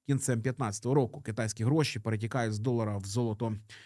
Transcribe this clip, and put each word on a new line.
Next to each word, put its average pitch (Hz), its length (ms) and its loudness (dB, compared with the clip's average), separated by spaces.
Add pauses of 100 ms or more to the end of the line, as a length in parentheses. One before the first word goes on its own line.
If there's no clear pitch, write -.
кінцем 131 360 2
п'ятнадцятого 123 520 -2
року. 135 260 2
Китайські 110 440 -4
гроші 143 340 2
перетікають 113 560 -2
з 104 40 -4
долара 113 400 0
в 95 60 -6
золото. 110 520 0 (300)